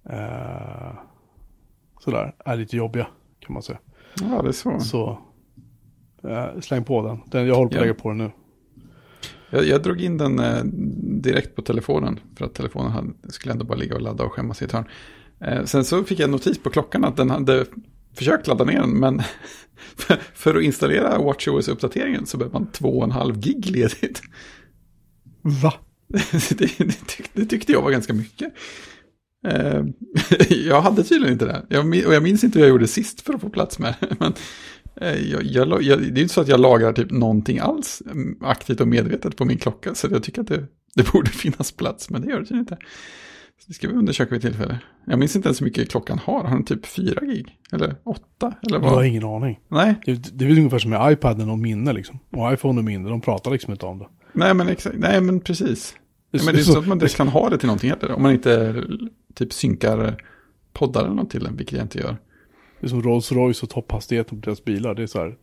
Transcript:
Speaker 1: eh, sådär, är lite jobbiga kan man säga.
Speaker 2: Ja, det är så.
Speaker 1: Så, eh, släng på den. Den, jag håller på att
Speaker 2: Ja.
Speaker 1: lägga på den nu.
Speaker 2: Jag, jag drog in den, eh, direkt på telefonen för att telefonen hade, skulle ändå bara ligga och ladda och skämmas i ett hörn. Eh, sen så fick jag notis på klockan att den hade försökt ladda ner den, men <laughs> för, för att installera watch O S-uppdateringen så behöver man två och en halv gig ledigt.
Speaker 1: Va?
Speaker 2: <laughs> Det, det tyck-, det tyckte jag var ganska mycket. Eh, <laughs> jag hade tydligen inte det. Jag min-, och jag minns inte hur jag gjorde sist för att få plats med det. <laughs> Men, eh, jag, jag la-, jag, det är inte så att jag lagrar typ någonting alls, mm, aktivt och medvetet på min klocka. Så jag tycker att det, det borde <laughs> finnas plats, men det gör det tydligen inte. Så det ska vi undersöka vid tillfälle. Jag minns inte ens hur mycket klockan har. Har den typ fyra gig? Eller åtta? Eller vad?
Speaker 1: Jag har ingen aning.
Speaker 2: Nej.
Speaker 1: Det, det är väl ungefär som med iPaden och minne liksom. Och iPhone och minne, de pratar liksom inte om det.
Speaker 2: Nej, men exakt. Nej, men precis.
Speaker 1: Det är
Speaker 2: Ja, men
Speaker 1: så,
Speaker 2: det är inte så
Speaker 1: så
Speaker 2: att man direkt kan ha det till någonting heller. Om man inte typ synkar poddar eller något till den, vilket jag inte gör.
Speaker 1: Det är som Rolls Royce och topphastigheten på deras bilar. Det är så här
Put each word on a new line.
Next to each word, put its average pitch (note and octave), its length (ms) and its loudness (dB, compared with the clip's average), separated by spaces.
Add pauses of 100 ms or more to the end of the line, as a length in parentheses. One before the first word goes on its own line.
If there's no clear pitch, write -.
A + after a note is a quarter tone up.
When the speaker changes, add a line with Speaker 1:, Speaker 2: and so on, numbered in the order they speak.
(100)
Speaker 1:
eh, G1+ 840 -12 (1040)
sådär, C3 340 -4 (100)
är B2 120 -4
lite A2+ 200 -6
jobbiga A#2 300 -4 (340)
kan - 140 -14
man C3 80 -10
säga. - 160 -12 (420)
Speaker 2:
Ja, A3 220 -2
det C3 60 0
är C3 40 -2
så. - 280 -4
Speaker 1:
Så, A2 380 -4 (1080)
eh, A#2+ 320 -8
släng B2+ 240 -4
på A2+ 220 -2
den. A2+ 140 -10 (100)
Den, B2 160 0
jag B2+ 80 4
håller B2 140 4
på - 60 -4
att - 0 -
Speaker 2:
Ja. - 60 0
Speaker 1:
lägga A2+ 140 2
på - 140 -8
den G#2+ 100 -4
nu. A2 120 -4 (1200)
Speaker 2:
Jag, C#3+ 160 2
jag D3 160 4
drog F3 180 -2
in F3 180 -2
den, C#3+ 200 0
eh, A#2+ 260 -2 (580)
direkt - 340 -2
på - 60 -8
telefonen - 580 -2 (160)
för - 80 -6
att - 100 -10
telefonen B2+ 380 -6
hade, A#2+ 160 -6 (200)
skulle - 240 -10
ändå A#2 120 -4
bara A#2 140 -4
ligga - 160 -4
och - 60 -4
ladda A2 240 -4
och A#2 80 -4
skämmas A#2 300 -6
i - 20 -4
ett C3 80 -8
hörn. A2+ 160 -4 (520)
Eh, C3 240 -4
sen C3+ 200 2
så F3+ 200 0
fick F#3 160 -4
jag C#3+ 100 2
notis - 320 -2
på C3+ 80 -4
klockan - 340 0
att B2 120 -2
den C3 140 2
hade C3 360 2 (480)
försökt D#3 320 0
ladda B2+ 180 2
ner - 160 2
den, - 100 2
men C3+ 320 2 (360)
<laughs> - 380 -20
för, - 200 2 (180)
för D#3+ 200 2
att E3 80 4
installera - 560 2
watch C#3+ 300 0
O C#3 100 2
S-uppdateringen D3 680 -2
så - 120 -8
behöver B2+ 220 -4
man - 120 -6
två C3+ 160 -4 (100)
och B2 60 0
en B2 60 0
halv B2 280 -2
gig F#3+ 320 -2
ledigt. - 520 -2 (1200)
Speaker 1:
Va? D3 320 2 (340)
Speaker 2:
<laughs> - 60 -10 (340)
Det, - 300 -2
det - 280 -2
tyck-, - 260 -14
det G#3+ 140 -2
tyckte A3+ 260 0
jag C3 100 4
var C#3+ 80 2
ganska B2 240 0
mycket. A2 380 -6 (960)
Eh, D3 380 0 (680)
<laughs> - 0 -
jag D3 300 4
hade G3+ 240 4
tydligen C#4 280 4
inte - 140 0
det. - 220 -6
Jag D3 180 2
min-, E3 200 2
och E3 80 6
jag D3+ 80 6
minns G3+ 220 4
inte A3+ 140 4
hur D3+ 80 10
jag C#3 40 12
gjorde A#2+ 160 8
sist - 340 -4
för - 140 -4
att C4 60 -6
få G#3 100 -8
plats - 280 -4
med A#2 220 -2
det. - 200 -4
<laughs> - 0 -
Men, D#3+ 120 0 (680)
eh, D3+ 300 -2
jag, D3 120 -2
jag C3+ 260 2
la-, - 120 2
jag, C#3 200 4
det B2+ 200 0
är - 20 4
inte F3 120 0
så F#3 60 4
att C#3 80 0
jag B2+ 120 6
lagrar A#2 320 8
typ A#2 180 0
någonting A2+ 480 2
alls, - 520 -4
mm, - 300 -6
aktivt - 400 -2
och B2 80 4
medvetet - 480 0
på C3+ 80 -2
min - 140 0
klocka. - 360 -6
Så - 160 -4
jag A#2 120 0
tycker - 180 -8
att A3 80 -6
det, C#3+ 160 -4 (300)
det - 180 2
borde D3+ 180 4
<laughs> - 0 -
finnas - 420 -4
plats, - 380 -6
men D#3+ 120 -6
det F#3+ 80 -6
gör B3 100 -2
det - 40 -8
tydligen A#3+ 180 -2
inte. F#3 160 -8 (800)
Så - 100 -20
det E3+ 60 -16
ska - 140 -6
vi - 60 -4
undersöka E3 400 0
vid A2+ 80 -2
tillfälle. A2+ 360 -2 (280)
Jag B2+ 120 2
minns C#3 180 2
inte F#3 120 2
ens C3+ 120 0
hur C#3 60 0
mycket A#2+ 240 -2
klockan - 340 -4
har. C4 200 0
Har A#2+ 100 -2
den - 100 0
typ - 220 -6
fyra - 400 -2
gig? A#3 300 -8 (160)
Eller D#3 220 -2 (100)
åtta? - 500 -8 (120)
Eller - 120 0
vad? C3 120 2
Speaker 1:
Jag C3+ 60 6
har B2+ 60 4
ingen A2+ 220 0
aning. A2 340 -4 (100)
Speaker 2:
Nej. F#3 260 4 (100)
Speaker 1:
Det, B2+ 340 -4
det C3+ 60 0
är C3+ 40 4
väl D#3 100 8
ungefär C3+ 200 6
som A2 120 0
med A2+ 220 6
iPaden A2 380 2
och A2 80 -2
minne A2+ 340 0
liksom. G#2 260 -8 (140)
Och A#2+ 200 0
iPhone C3 280 0
och A2 40 0
minne, G2 240 -4
de A#2 120 -4
pratar A#2 300 -2
liksom C3 220 -4
inte G2 140 -8
om F#2 120 -10
det. G2 100 -16 (240)
Speaker 2:
Nej, F#3 220 4
men F3+ 140 2
exakt. - 300 -4
Nej, F#3+ 220 4
men F#3 200 2
precis. - 540 -4 (360)
Speaker 1:
Det D3 80 -2
är - 20 2
Speaker 2:
Ja, D3 40 0
men - 0 -
Speaker 1:
så, D#3+ 80 4
Speaker 2:
det D#3+ 40 4
är - 20 8
inte D3+ 80 6
så F3 60 8
Speaker 1:
så D3 60 8
Speaker 2:
att D#3 80 -2
man F#3+ 120 2
direkt D#3+ 180 2
kan C#3+ 120 2
ha - 220 4
det D3+ 80 0
till - 80 0
någonting A2+ 240 2
heller. C#3 220 -2
Om C3+ 100 0
man C#3 100 8
inte A#2 520 2 (500)
typ - 180 -4
synkar A2 680 0 (500)
poddar C3 320 0
eller F#2+ 100 -2
något - 160 -2
till - 140 -4
den, - 120 -8
vilket - 220 -8
jag A#2+ 60 -4
inte - 140 -10
gör. - 180 -6 (640)
Speaker 1:
Det - 60 -6
är - 20 -2
som A#2+ 140 -2
Rolls A#2 300 0
Royce B2 300 2
och A#2 80 -10
topphastigheten A2+ 720 -4
på - 60 -16
deras G#2+ 180 -6
bilar. A2 300 -2
Det A2 80 -6
är A2+ 40 -4
så - 120 -6
här E2 240 -4